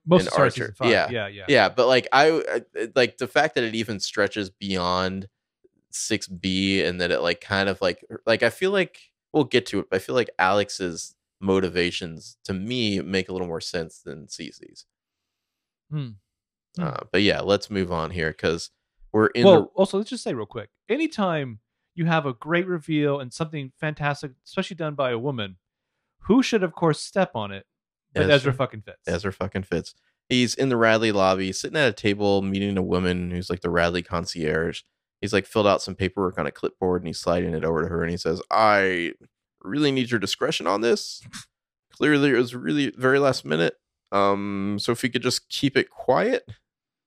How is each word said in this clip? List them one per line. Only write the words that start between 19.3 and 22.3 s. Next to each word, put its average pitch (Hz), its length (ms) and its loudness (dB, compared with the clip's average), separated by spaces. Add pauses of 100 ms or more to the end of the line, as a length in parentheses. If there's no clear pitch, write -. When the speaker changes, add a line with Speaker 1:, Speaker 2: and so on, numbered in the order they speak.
Speaker 1:
Well, 185 180 10
Speaker 2:
the - 60 -4
Speaker 1:
also, 190 300 0
let's 214 120 -6
just 247 120 -10
say 196 120 -4
real 110 120 -6
quick, 104 240 -12 (180)
anytime 185 720 -2 (340)
you 170 120 -2
have 160 200 2
a 131 80 -4